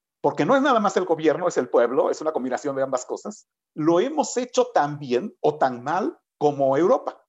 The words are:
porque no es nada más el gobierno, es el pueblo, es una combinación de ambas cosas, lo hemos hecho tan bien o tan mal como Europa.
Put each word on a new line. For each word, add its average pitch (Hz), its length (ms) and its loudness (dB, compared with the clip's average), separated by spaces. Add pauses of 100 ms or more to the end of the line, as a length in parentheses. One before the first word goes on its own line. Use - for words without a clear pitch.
(200)
porque 143 240 0
no 233 120 4
es 262 60 2
nada 262 180 2
más 202 160 0
el 190 80 0
gobierno, 160 420 0
es 170 100 -4
el 127 120 0
pueblo, 135 420 2
es - 100 -4
una 156 120 -2
combinación 127 420 -4
de 135 80 -2
ambas 131 220 -4
cosas, - 420 -12 (280)
lo 170 260 2
hemos 277 360 -2
hecho 247 380 -2
tan 147 240 0
bien 131 420 -4
o 151 160 0
tan 123 280 -2
mal 190 320 -4 (220)
como 139 380 2
Europa. 185 420 0 (100)